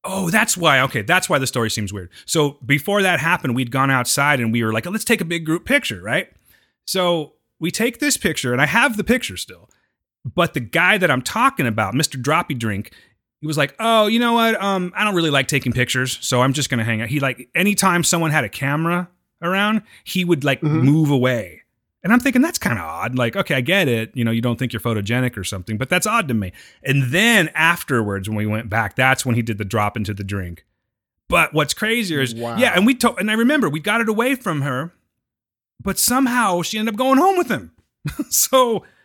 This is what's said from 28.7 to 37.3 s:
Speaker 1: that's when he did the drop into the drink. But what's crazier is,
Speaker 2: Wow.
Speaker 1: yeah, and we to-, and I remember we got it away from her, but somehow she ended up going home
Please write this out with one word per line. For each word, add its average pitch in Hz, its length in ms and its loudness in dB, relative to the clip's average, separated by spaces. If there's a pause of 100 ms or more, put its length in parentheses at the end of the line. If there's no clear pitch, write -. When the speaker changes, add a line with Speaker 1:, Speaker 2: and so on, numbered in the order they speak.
Speaker 1:
that's 131 300 2
when 127 100 2
he 120 60 2
did 113 160 -4
the 104 80 -4
drop 104 320 -2
into 107 160 -4
the 98 100 -8
drink. 92 420 -8 (640)
But 165 260 2
what's 151 180 2
crazier 214 480 -2
is, 117 140 -2
Speaker 2:
Wow. 117 240 -4
Speaker 1:
yeah, 240 160 4
and 190 100 4
we 262 100 6
to-, 240 200 2
and 208 160 -2
I - 20 0
remember 240 360 2
we 151 100 -2
got 208 220 -2
it 226 80 0
away 233 260 0
from 165 260 -4
her, 139 320 -4 (880)
but 190 160 -4
somehow 240 640 2
she 208 160 -4
ended 220 160 -2
up 208 40 -8
going 262 220 4
home 370 180 4